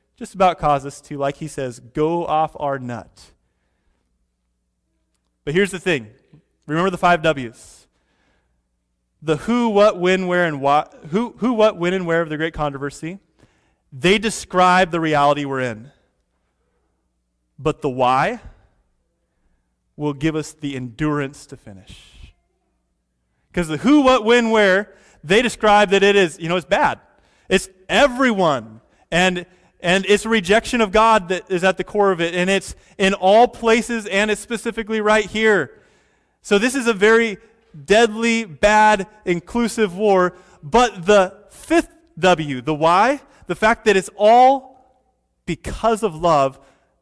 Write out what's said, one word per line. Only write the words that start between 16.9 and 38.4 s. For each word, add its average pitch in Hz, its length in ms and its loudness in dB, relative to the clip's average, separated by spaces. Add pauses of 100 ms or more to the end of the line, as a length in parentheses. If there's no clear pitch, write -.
But 147 240 -6
the 147 60 -2
why 131 500 0 (1600)
will 147 180 -6
give 151 220 -4
us 151 180 -8
the 139 220 -10
endurance 139 680 -6
to 135 120 -20
finish. - 760 -20 (1200)
'Cause 175 140 -4
the 156 100 -4
who, 285 240 4
what, 254 220 2
when, 233 260 2
where, 208 460 2 (260)
they 185 200 2
describe 208 480 2
that 190 120 2
it 202 140 4
is, 190 240 0
you 165 80 -10
know, 170 80 -2
it's 175 100 -6
bad. 196 360 -2 (480)
It's - 180 0 (220)
everyone. 190 880 0 (320)
And, 175 340 0 (360)
and 185 240 0
it's 202 200 0
rejection 220 540 0
of 208 140 -2
God 214 340 4
that 180 240 -6
is 180 140 -2
at 190 100 2
the 185 80 -6
core 202 300 0
of 165 80 -4
it. 170 120 -2
And 180 160 -2
it's 196 240 -2 (240)
in 190 160 2
all 202 360 4
places, 226 560 -2
and 202 260 -2
it's 208 80 -4
specifically 220 600 -8
right 214 240 2
here. 202 520 0 (640)
So - 160 0
this 240 160 -2
is 254 140 -4
a 233 60 0
very 220 440 2 (460)
deadly, 226 600 0